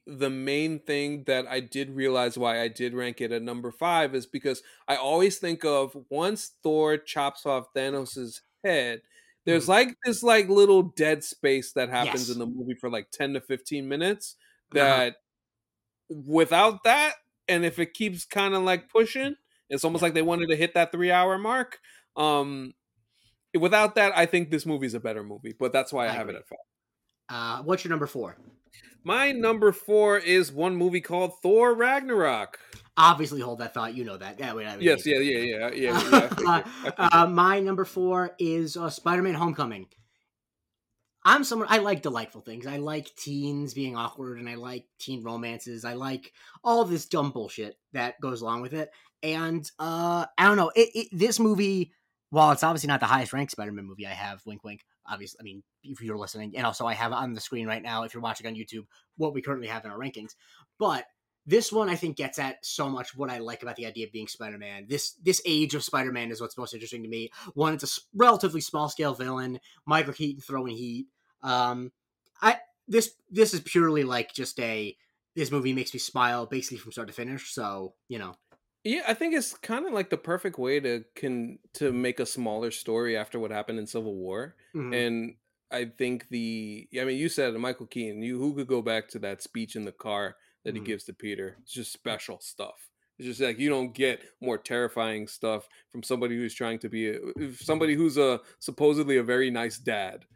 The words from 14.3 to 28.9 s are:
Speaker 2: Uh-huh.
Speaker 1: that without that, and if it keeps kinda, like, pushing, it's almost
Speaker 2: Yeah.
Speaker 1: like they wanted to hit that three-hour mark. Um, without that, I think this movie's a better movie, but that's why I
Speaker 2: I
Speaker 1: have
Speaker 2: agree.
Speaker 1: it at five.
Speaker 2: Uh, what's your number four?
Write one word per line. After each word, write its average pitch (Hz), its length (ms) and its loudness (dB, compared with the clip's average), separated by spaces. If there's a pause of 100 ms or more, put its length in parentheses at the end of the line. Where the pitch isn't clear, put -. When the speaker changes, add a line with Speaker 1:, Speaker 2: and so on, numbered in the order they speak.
Speaker 2:
Uh-huh. 143 100 6
Speaker 1:
that 127 320 4 (960)
without 165 720 4
that, 285 300 4 (340)
and 175 160 2
if 165 140 -2
it 165 160 -2
keeps 190 300 -4
kinda, 196 340 0
like, 185 320 0
pushing, 262 460 2 (320)
it's 139 160 -2
almost 165 180 0
Speaker 2:
Yeah. 175 40 4
Speaker 1:
like 160 80 0
they 160 80 4
wanted 170 260 2
to 156 80 2
hit 170 180 0
that 170 180 4
three-hour 180 460 4
mark. 247 400 -4 (380)
Um, 143 580 0 (840)
without 208 400 4
that, 196 200 6
I 170 100 6
think 170 240 0
this 156 160 0
movie's 135 280 -2
a 117 60 -6
better 107 220 -4
movie, 104 340 -12
but 123 160 0
that's 135 200 2
why 123 140 0
I 110 40 0
Speaker 2:
I - 40 0
Speaker 1:
have 110 140 -6
Speaker 2:
agree. 98 80 -10
Speaker 1:
it - 20 -14
at - 100 -20
five. - 100 -16 (720)
Speaker 2:
Uh, 120 340 -6
what's 180 220 0
your 170 60 -4
number 156 160 -2
four? 110 300 -10 (640)